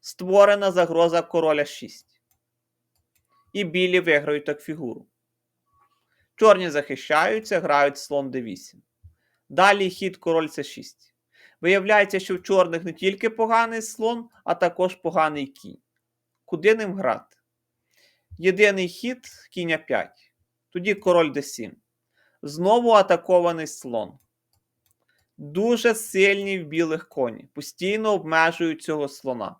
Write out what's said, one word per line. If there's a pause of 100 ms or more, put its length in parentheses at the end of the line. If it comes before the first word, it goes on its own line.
Створена
загроза
короля
шість. (1300)
І
білі
виграють
так
фігуру. (1300)
Чорні
захищаються,
грають
слон
Д
вісім. (680)
Далі
хід
король
С
шість. (460)
Виявляється,
що
в
чорних
не
тільки
поганий
слон, (140)
а
також
поганий
кінь. (640)
Куди
ним
грати? (1000)
Єдиний
хід — (240)
кінь
А
п'ять. (360)
Тоді
король
Д
сім. (680)
Знову
атакований
слон. (1160)
Дуже
сильні
в
білих
коні. (100)
Постійно
обмежують
цього
слона.